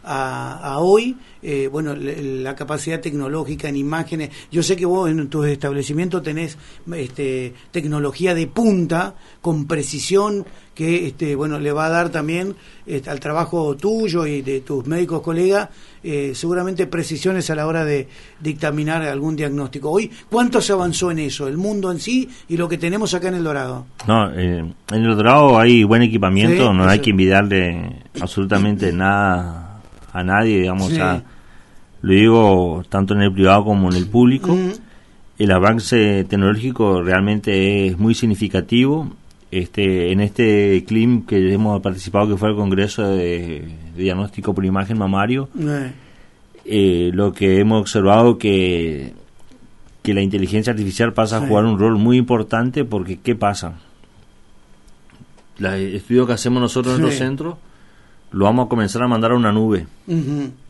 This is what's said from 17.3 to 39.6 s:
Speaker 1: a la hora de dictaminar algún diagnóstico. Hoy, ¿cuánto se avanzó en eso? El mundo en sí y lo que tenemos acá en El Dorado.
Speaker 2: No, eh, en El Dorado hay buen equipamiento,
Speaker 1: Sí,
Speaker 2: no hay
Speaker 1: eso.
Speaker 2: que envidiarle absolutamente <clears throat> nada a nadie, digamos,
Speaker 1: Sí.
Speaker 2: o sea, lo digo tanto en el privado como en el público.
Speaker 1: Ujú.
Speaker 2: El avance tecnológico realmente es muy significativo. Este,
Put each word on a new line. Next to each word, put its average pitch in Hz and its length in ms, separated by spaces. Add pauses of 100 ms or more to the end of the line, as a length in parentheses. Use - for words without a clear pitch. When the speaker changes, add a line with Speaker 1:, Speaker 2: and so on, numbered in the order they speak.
Speaker 1:
a 160 40
la 151 120
hora 160 180
de 143 240 (320)
dictaminar 151 640
algún 151 340
diagnóstico. 143 540
Hoy, 202 200 (200)
¿cuánto 233 320
se 202 100
avanzó 180 380
en 165 80
eso? 143 280
El 143 120
mundo 196 340
en 170 80
sí 254 260 (220)
y 165 80
lo 175 140
que 170 80
tenemos 190 340
acá 180 160
en 185 60
El 175 100
Dorado. 131 400 (240)
Speaker 2:
No, 107 240
eh, 87 320 (280)
en 110 120
El 113 120
Dorado 127 420
hay 117 260
buen 113 160
equipamiento, 110 680
Speaker 1:
Sí, 98 60
Speaker 2:
no 92 80
hay 95 100
Speaker 1:
eso. 107 100
Speaker 2:
que 113 60
envidiarle 92 840 (220)
absolutamente 98 760
<clears throat> - 20
nada 90 720 (460)
a 90 120
nadie, 104 360
digamos, 92 280
Speaker 1:
Sí. 160 60
Speaker 2:
o - 20
sea, 92 260 (800)
lo 95 120
digo 98 760
tanto 98 260
en 101 80
el 101 100
privado 95 320
como 101 260
en 90 60
el 90 120
público. 123 460
Speaker 1:
Ujú. 185 180 (680)
Speaker 2:
El 104 140
avance 104 760
tecnológico 104 760
realmente 98 840
es 90 100
muy 110 160
significativo. 117 960 (400)
Este, 92 600